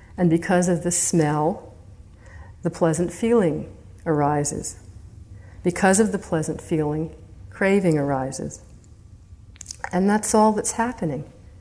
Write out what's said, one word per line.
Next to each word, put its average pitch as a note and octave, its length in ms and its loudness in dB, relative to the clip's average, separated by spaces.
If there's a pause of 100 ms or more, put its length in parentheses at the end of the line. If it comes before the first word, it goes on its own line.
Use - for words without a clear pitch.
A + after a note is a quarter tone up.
(180)
and F3+ 120 4
because F3 400 2
of E3+ 140 0
the F3 80 -2
smell, D#3 840 0 (840)
the E3+ 80 -2
pleasant E3+ 420 0
feeling A3+ 640 0 (300)
arises. D3 720 0 (840)
Because F#3+ 360 2
of A3 120 4
the G3 80 -4
pleasant D#3+ 420 -4
feeling, D#3 520 -2 (360)
craving F#3+ 480 2
arises. C3+ 640 -4 (1300)
And F#3+ 180 2
that's G#3+ 240 0
all A3 200 6
that's - 200 -4
happening. F3+ 560 -4 (320)